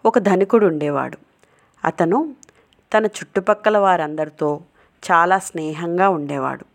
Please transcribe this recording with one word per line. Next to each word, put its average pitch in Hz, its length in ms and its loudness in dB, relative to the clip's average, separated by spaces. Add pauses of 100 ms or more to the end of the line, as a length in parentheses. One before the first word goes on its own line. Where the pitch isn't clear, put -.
ఒక 226 120 4
ధనికుడు 196 480 2
ఉండేవాడు. 147 520 -2 (640)
అతను 214 520 -2 (600)
తన 214 100 2
చుట్టుపక్కల 208 720 -2
వారందరితో 156 840 -2 (520)
చాలా 175 260 4
స్నేహంగా 170 720 -4
ఉండేవాడు. 139 680 -4